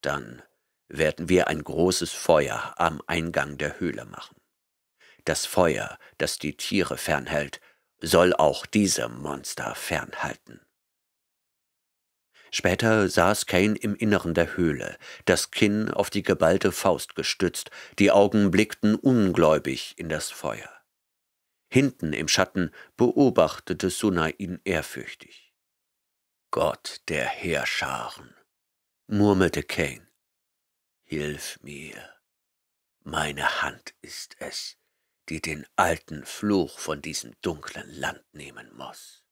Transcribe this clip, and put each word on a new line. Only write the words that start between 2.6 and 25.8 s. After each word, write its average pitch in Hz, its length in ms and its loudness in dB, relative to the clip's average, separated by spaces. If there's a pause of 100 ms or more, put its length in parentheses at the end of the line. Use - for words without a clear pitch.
am 80 300 0
Eingang 80 500 -2
der 73 220 -6
Höhle 67 260 -4
machen. - 300 -18 (920)
Das - 200 -2
Feuer, 82 520 0 (200)
das - 200 -2
die 73 200 -6
Tiere 87 400 -2
fernhält, 71 640 -4 (400)
soll 87 320 6
auch - 320 2
diese 92 420 2
Monster 67 680 -8
fernhalten." - 840 -8 (1900)
Später 104 580 2
saß 92 380 4
Kane 101 280 4
im 101 200 -4
Inneren 92 400 0
der 85 200 2
Höhle, 69 440 -2 (260)
das - 240 2
Kinn 107 400 0
auf - 220 -2
die 101 100 -2
geballte 92 500 4
Faust - 440 -2
gestützt, - 560 -2 (260)
die 98 140 6
Augen 101 400 6
blickten 104 420 2
ungläubig 85 1040 2
in 82 100 -10
das 76 220 -6
Feuer. - 400 -8 (960)
Hinten 127 460 2
im 78 140 -4
Schatten 92 420 0 (260)
beobachtete 95 960 2
Suna 90 380 0
ihn 90 380 -8
ehrfürchtig. - 920 -8 (960)